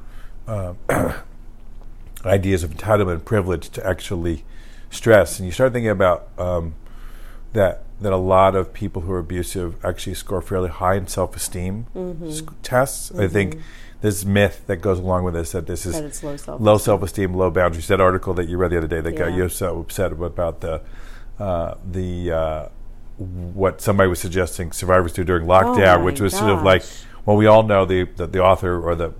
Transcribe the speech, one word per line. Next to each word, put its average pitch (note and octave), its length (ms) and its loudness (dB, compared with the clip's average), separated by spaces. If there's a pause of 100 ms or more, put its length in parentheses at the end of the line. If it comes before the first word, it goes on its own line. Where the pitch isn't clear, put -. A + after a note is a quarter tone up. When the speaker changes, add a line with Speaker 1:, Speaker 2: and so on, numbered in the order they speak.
(480)
Speaker 1:
uh, G2 240 -6 (160)
<clears throat> D#2 240 0 (1120)
ideas F#2+ 400 2
of D#2+ 60 -4
entitlement G2 420 2
and D#2+ 120 -6
privilege F2+ 460 -2
to - 160 -10
actually E2+ 580 -4 (460)
stress, G#2 480 4
and F#2 80 -6
you F2+ 60 -6
start B2+ 200 2
thinking A#2 180 0
about, F#2+ 380 2 (100)
um, F2 360 -2 (800)
that, F#2+ 300 2 (180)
that G2+ 120 0
a F#2+ 60 4
lot F#2+ 360 6
of F#2 180 0
people F#2+ 300 -6
who F2+ 100 -4
are F#2 60 -2
abusive F2 680 -6
actually F#2 300 -4
score F2+ 280 -6
fairly F#2 260 -2
high F#2 260 0
in F#2 120 -2
self-esteem F#2 880 -4
Speaker 2:
Mm-hmm. F3 360 -8
Speaker 1:
sc-, D#3 220 -8 (100)
tests. - 560 -2
I G2 100 2
think G2 260 0
Speaker 2:
Mm-hmm. - 80 -12 (400)
Speaker 1:
this G2+ 220 0
myth G2+ 420 2
that G2 100 -2
goes F#2 220 0
along F2+ 260 0
with F2 100 -2
this, E2 180 -4
that E2 140 -4
this F2+ 200 -6
is E2 80 -2
Speaker 2:
That D3+ 100 -4
it's - 180 -12
low D3 140 -6
self-esteem. C#3+ 280 -6
Speaker 1:
low G#2+ 140 8
self-esteem, F#2+ 560 0
low F#2 160 2
boundaries. E2 380 0
That F#2+ 120 4
article F#2 340 2
that E2+ 140 -2
you F2 100 -2
read F2+ 140 2
the F2 60 2
other D#2+ 100 0
day D#2+ 120 -2
that E2 120 -2
got D#2+ 180 -2
Speaker 2:
Yeah. F2+ 140 -2
Speaker 1:
you F2+ 40 0
so F2 320 -4
upset E2+ 320 -4
about, D#2+ 200 -6
about E2+ 280 -4
the, D#2+ 200 -4 (580)
uh, F2 360 -4 (160)
the, F2 420 -4
uh, D#2 360 -2 (500)
what F2+ 640 -4
somebody G2 300 4
was E2+ 100 -2
suggesting F2 520 -2
survivors F#2 420 4
do F#2 100 -2
during E2+ 200 2
Speaker 2:
Oh E2+ 100 2
Speaker 1:
lockdown, G2 460 8
Speaker 2:
my E2+ 40 2
Speaker 1:
which F#2 160 0
was F#2+ 160 2
sort G#2 140 2
of F#2 120 2
like, F#2 200 6
Speaker 2:
gosh. - 200 -14 (220)
Speaker 1:
well, G#2 140 6
we G#2+ 80 8
all G#2+ 160 10
know G2+ 240 4
the, F#2 180 2
the, - 220 -6
the F#2 160 0
author F2+ 360 4
or E2+ 160 -2
the, E2 240 -4